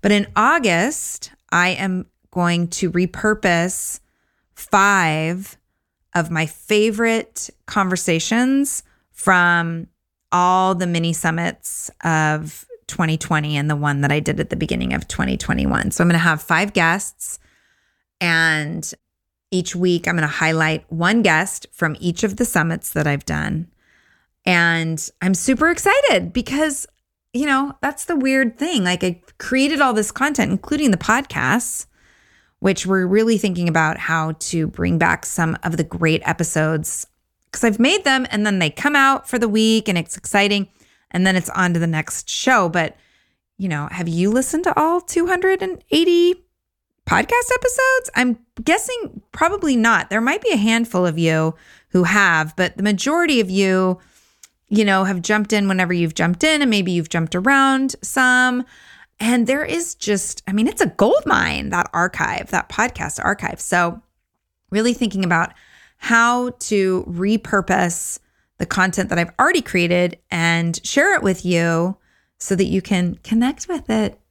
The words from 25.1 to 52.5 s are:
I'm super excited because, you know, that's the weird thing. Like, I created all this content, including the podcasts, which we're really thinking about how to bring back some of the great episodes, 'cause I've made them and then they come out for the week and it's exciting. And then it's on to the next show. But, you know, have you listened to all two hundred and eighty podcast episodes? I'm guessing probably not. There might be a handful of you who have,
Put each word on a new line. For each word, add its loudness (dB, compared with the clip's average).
I'm 0
super 2
excited 2
because, -2
you -2
know, 0
that's -6
the -2
weird 0
thing. 0
Like, 0
I -2
created 0
all 2
this -2
content, -2
including 0
the 2
podcasts, -2
which 0
we're 0
really 2
thinking -2
about 2
how -2
to -4
bring -2
back 2
some -2
of -4
the -2
great 0
episodes, -4
'cause -4
I've 0
made 2
them 0
and -2
then 0
they 2
come -2
out 2
for -2
the 2
week 2
and 0
it's -6
exciting. 0
And 2
then 4
it's -2
on 2
to 2
the 0
next -4
show. 2
But, -2
you -6
know, -4
have -6
you 0
listened 0
to 2
all 2
two -2
hundred 0
and -8
eighty 4
podcast 0
episodes? 0
I'm 0
guessing -2
probably 0
not. 2
There 0
might -2
be 0
a 2
handful 2
of -2
you 2
who 4
have, 2